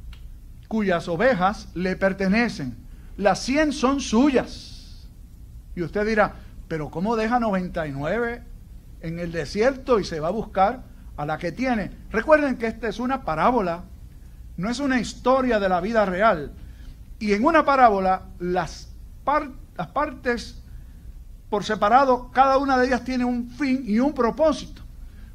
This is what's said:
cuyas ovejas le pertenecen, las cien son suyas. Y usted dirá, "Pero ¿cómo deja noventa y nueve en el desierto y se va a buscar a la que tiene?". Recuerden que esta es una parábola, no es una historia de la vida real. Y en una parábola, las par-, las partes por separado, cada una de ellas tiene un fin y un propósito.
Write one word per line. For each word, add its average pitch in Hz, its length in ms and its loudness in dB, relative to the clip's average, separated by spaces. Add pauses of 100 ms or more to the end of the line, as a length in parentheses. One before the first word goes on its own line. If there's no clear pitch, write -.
(680)
cuyas 190 400 0
ovejas 190 680 2
le 185 220 -2
pertenecen, 190 800 0 (400)
las 196 220 4
cien 294 340 2
son 277 260 2
suyas. - 1080 0 (680)
Y 175 60 -4
usted 202 240 -2
dirá, 208 300 2 (320)
"Pero 151 240 -6
¿cómo 202 240 0
deja 226 240 2
noventa 180 480 0
y 143 40 -6
nueve 220 520 -4 (580)
en 165 160 -6
el 170 140 -6
desierto 220 680 2
y 180 40 0
se 165 160 -6
va 151 80 -2
a 180 40 0
buscar 220 520 0 (340)
a 147 80 -4
la 151 140 -4
que 170 120 -4
tiene?". 220 380 -2 (220)
Recuerden 285 460 2
que 226 100 -4
esta 226 200 -6
es 202 120 -4
una 262 260 -4
parábola, 175 600 0 (680)
no 180 140 -4
es 240 100 -4
una 262 200 0
historia 247 600 2
de 196 80 2
la 185 140 2
vida 214 240 2
real. 180 460 2 (640)
Y 208 160 0
en 208 100 2
una 311 220 6
parábola, 202 600 6 (120)
las 175 500 -4 (360)
par-, 285 260 0 (260)
las 170 100 -6
partes 254 760 -4 (880)
por 202 140 0
separado, 247 680 4
cada 269 260 6
una 269 200 2
de 254 100 4
ellas 247 180 0
tiene 254 200 0
un 240 240 -2
fin 269 360 0
y 208 140 2
un 285 140 2
propósito. 254 680 0 (540)